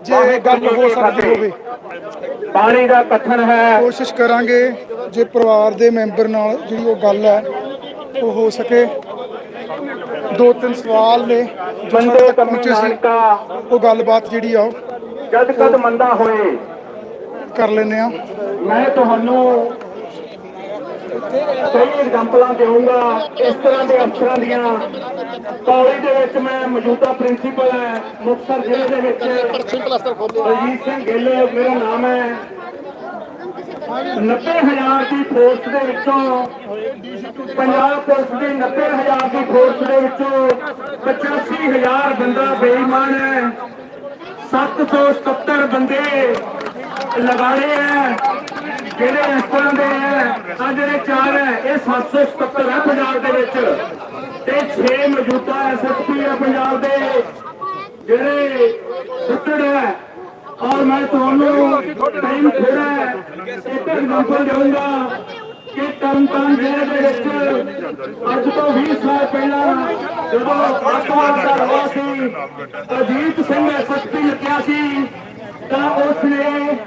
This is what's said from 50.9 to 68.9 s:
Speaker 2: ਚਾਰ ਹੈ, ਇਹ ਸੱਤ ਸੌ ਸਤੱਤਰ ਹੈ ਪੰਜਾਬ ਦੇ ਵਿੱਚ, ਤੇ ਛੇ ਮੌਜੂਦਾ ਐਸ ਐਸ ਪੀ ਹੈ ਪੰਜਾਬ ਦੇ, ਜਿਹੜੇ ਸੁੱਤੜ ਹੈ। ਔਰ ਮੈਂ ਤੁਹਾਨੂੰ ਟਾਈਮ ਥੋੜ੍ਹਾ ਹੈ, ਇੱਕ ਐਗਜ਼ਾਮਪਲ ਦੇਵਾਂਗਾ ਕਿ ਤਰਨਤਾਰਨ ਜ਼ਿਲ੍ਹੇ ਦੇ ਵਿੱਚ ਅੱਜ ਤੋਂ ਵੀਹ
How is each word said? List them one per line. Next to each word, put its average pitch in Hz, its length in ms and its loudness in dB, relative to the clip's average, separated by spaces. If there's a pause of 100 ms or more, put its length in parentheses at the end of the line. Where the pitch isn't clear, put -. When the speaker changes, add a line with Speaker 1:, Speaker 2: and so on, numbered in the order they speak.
Speaker 2:
ਚਾਰ 269 300 2
ਹੈ, 262 280 0
ਇਹ 285 120 0
ਸੱਤ 247 340 -2
ਸੌ 285 140 4
ਸਤੱਤਰ 262 440 -2
ਹੈ 262 100 0
ਪੰਜਾਬ 269 440 0
ਦੇ 262 80 0
ਵਿੱਚ, 247 240 0 (920)
ਤੇ 285 140 0 (160)
ਛੇ 262 320 2
ਮੌਜੂਦਾ 262 600 0
ਐਸ 254 160 -4
ਐਸ 262 220 -2
ਪੀ 277 120 -2
ਹੈ 277 200 -2
ਪੰਜਾਬ 262 420 0
ਦੇ, 277 160 0 (1120)
ਜਿਹੜੇ 262 640 2 (560)
ਸੁੱਤੜ 302 340 -2
ਹੈ। 277 340 0 (640)
ਔਰ 269 240 0
ਮੈਂ 269 220 2
ਤੁਹਾਨੂੰ 277 760 2 (400)
ਟਾਈਮ 277 280 2
ਥੋੜ੍ਹਾ 269 420 2
ਹੈ, 262 220 -2 (340)
ਇੱਕ 262 420 -6
ਐਗਜ਼ਾਮਪਲ 285 560 0
ਦੇਵਾਂਗਾ 277 420 0 (840)
ਕਿ 277 140 -4 (140)
ਤਰਨਤਾਰਨ 277 540 2
ਜ਼ਿਲ੍ਹੇ 277 300 0
ਦੇ 277 220 0
ਵਿੱਚ 247 160 0 (1080)
ਅੱਜ 254 180 0
ਤੋਂ 294 220 0
ਵੀਹ 285 220 2 (100)